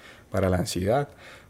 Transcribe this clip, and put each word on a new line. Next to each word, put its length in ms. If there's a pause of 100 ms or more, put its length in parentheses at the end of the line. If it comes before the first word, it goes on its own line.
(300)
para 200
la 80
ansiedad, 500 (420)